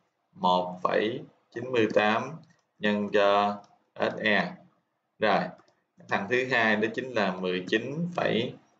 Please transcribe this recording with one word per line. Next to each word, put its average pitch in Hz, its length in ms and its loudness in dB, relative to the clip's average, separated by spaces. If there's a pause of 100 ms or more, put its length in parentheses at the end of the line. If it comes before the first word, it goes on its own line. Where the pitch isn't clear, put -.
(320)
một 90 500 0
phẩy 104 380 0 (340)
chín 123 180 -8
mươi 113 220 2
tám 113 360 2 (480)
nhân 104 340 0
cho 101 440 4 (440)
S 110 220 -2
E. 101 300 2 (680)
Rồi, 101 220 2 (680)
thằng 101 220 -2
thứ 127 200 2
hai 110 260 2
đó 110 180 0
chính 131 180 -6
là 98 220 0
mười 92 340 -4
chín 135 480 -2
phẩy 123 380 -2 (260)